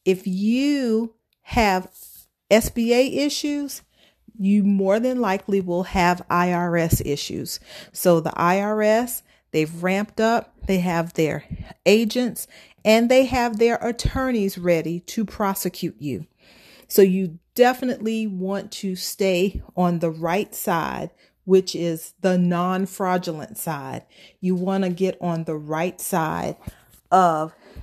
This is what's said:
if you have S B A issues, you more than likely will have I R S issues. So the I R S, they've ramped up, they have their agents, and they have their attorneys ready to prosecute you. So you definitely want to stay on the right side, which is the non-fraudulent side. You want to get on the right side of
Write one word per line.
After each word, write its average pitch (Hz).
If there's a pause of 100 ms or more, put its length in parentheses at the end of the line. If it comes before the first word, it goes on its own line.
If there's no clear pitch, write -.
if 185
you 226 (300)
have 190 (580)
S 220
B 233
A 269
issues, 285 (560)
you 202
more 196
than 254
likely 196
will 180
have 180
I 180
R 175
S 170
issues. - (320)
So 170
the 160
I 180
R 214
S, 220 (300)
they've 160
ramped 196
up, 226 (100)
they 190
have 170
their 147 (400)
agents, 226 (360)
and 226
they 262
have 240
their 233
attorneys 240
ready 170
to -
prosecute 190
you. 143 (600)
So -
you 185 (160)
definitely 240
want 196
to 190
stay 190 (140)
on 175
the 165
right 170
side, - (340)
which 190
is 165
the 185
non-fraudulent 180
side. 135 (340)
You 185
want 190
to 180
get 185
on 165
the 160
right 156
side 165 (540)
of 165 (300)